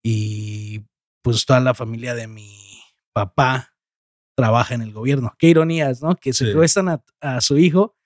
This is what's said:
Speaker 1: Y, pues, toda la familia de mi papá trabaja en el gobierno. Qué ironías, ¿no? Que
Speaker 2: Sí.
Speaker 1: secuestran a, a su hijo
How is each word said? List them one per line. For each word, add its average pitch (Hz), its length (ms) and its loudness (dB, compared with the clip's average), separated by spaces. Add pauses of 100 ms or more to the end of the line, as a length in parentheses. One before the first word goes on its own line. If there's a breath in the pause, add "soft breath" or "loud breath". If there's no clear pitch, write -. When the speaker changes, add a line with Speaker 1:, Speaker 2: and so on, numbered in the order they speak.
Speaker 1:
Y, 107 800 -6 (380)
pues, 117 240 -2
toda 127 140 4
la 127 140 2
familia 120 420 -8
de 113 120 -10
mi 104 520 -20 (340)
papá 127 640 -2 (600)
trabaja 117 400 2
en 117 60 -6
el 110 100 -12
gobierno. 120 480 -4
Qué 165 80 4
ironías, 160 540 2
¿no? 165 140 0
Que 131 180 -4
Speaker 2:
Sí. 131 120 0
Speaker 1:
secuestran 160 440 2
a, 160 140 -4 (180)
a 131 200 -4
su 139 160 0
hijo 180 380 4 (100)